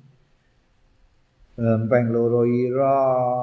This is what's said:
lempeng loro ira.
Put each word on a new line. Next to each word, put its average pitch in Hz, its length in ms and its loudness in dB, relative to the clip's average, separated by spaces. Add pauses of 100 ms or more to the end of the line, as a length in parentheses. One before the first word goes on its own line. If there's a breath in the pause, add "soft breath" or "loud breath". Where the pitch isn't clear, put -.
(1600)
lempeng 113 560 0
loro 120 320 0
ira. 127 560 0 (400)